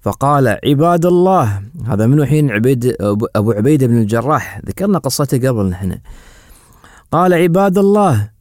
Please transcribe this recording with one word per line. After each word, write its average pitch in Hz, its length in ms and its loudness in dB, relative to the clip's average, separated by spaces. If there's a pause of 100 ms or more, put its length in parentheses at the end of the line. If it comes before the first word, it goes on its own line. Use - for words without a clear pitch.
فقال: 131 640 0
'عباد 165 420 2
الله'"، 175 560 2 (240)
هذا 110 200 0
منو 147 180 4
حين؟ 143 260 0
عبيد-، 120 500 0
أبو، 104 260 -2 (100)
أبو 107 160 0
عبيدة 131 340 2
بن 117 120 2
الجراح، 113 680 -2
ذكرنا 196 320 -2
قصته 135 500 -2
قبل 110 180 0
نحن. 90 320 -6 (1120)
قال: 180 220 2
"عباد 180 440 2
الله 196 520 2 (100)